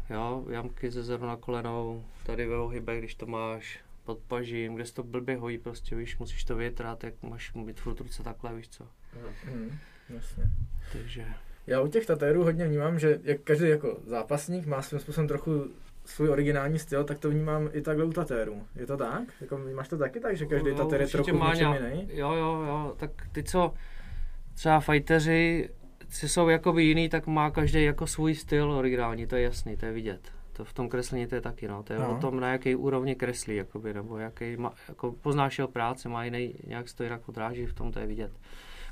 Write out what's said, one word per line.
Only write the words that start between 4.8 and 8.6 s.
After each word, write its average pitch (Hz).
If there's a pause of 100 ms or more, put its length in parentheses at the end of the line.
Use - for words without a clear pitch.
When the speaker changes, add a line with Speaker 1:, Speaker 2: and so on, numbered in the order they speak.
Speaker 1:
se 117
to 127
blbě 123
hojí 117
prostě, -
víš, 117
musíš -
to 117
větrat, 117
jak 113 (100)
máš 113
mít 110
furt 113
ruce 120
takhle, 117
víš 113